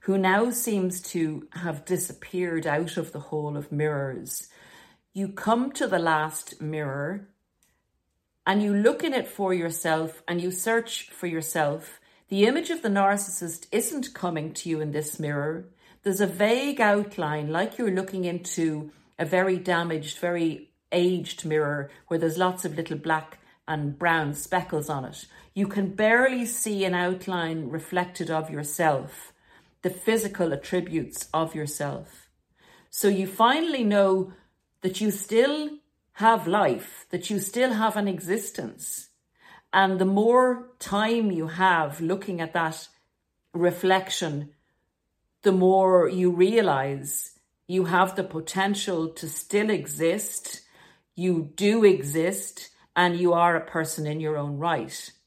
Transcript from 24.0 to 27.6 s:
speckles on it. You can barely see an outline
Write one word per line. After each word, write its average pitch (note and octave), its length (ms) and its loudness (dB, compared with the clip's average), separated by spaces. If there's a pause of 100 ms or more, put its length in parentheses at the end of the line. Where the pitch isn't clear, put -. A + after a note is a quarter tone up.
speckles E3 560 -4
on C3+ 140 -4
it. - 220 -14 (280)
You G3 140 0
can G3 260 -2
barely A#3+ 500 4
see G#3 400 -2
an F3+ 100 0
outline F3 760 -2